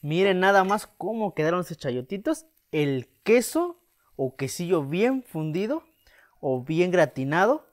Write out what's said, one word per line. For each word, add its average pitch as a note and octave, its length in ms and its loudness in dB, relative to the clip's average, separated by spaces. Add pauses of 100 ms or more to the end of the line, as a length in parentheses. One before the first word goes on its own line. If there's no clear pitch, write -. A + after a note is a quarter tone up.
Miren F3+ 400 2
nada F#3+ 240 6
más G3+ 220 -2
cómo G#3+ 480 -6
quedaron E3 260 0
esos E3 160 -8
chayotitos. D3 680 -6 (260)
El C#3 360 -2 (140)
queso D#4 600 0 (340)
o C3 200 -4
quesillo E3+ 480 -2
bien A#3 400 0
fundido F3+ 600 -4 (560)
o C3 220 -2
bien D#3+ 280 0
gratinado. E3+ 800 2